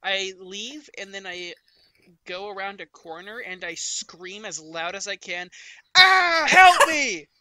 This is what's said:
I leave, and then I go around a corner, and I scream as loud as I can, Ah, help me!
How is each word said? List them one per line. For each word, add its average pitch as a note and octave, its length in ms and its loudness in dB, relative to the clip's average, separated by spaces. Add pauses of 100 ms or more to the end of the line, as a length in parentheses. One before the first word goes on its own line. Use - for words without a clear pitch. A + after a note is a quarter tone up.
I F#3+ 360 -4
leave, G#3 500 -14 (100)
and G3 140 -12
then G3 140 -14
I F3 280 -12 (720)
go F#3 220 -10
around G3 320 -10
a E3 60 -14
corner, F#3 540 -16
and F#3 240 -14
I E3+ 100 -8
scream F#3 720 -12
as E3+ 160 -12
loud E3 340 -8
as G3 140 -10
I G3 80 -6
can, F3+ 340 -10 (440)
Ah, F4+ 540 6
help F#4 400 8
me! B3+ 400 -2 (120)